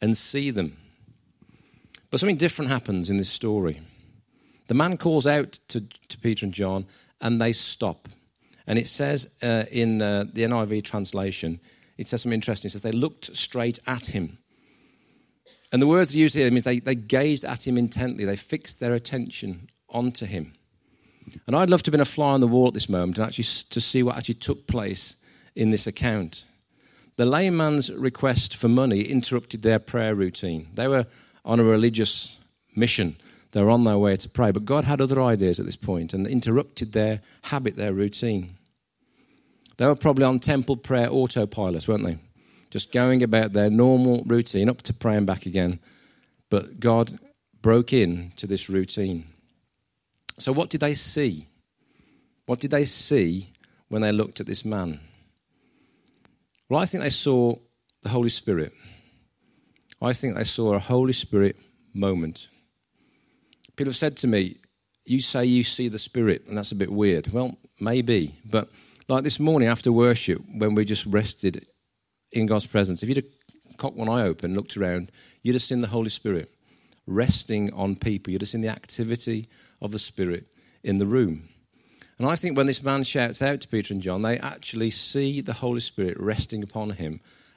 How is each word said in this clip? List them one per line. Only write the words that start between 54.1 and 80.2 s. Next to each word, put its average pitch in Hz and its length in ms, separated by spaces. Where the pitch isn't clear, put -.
looked 104 280
at - 80
this - 180
man? 90 340
Well, 147 120
I 185 60
think 185 160
they 143 80
saw 123 460
the 110 80
Holy 120 200
Spirit. 85 440
I 123 120
think 120 220
they - 80
saw 110 300
a 101 60
Holy 127 340
Spirit 101 420
moment. 90 540
People 135 160
have 123 60
said 147 200
to 135 100
me, 95 300
"You 131 160
say 127 240
you 123 180
see 123 240
the 107 120
Spirit, 113 480
and 104 100
that's 104 140
a 107 40
bit 95 160
weird." 98 400
Well, 123 280
maybe. 113 540
But 110 200
like 131 160
this - 160
morning 147 280
after 117 240
worship, 117 500
when 107 220
we 107 100
just 104 220
rested 104 640
in 110 160
God's 104 180
presence, 95 380
if 110 60
you'd 135 80
have - 600
cocked - 200
one 113 120
eye 117 140
open, 87 320
looked - 200
around, 90 360
you'd 123 100
have 123 80
seen 123 200
the 113 60
Holy 110 220
Spirit 92 420
resting 104 680
on 98 220
people. 98 380
You'd 92 80
have 107 80
seen 113 120
the 110 80
activity 113 760
of 104 120
the 107 80
Spirit 87 480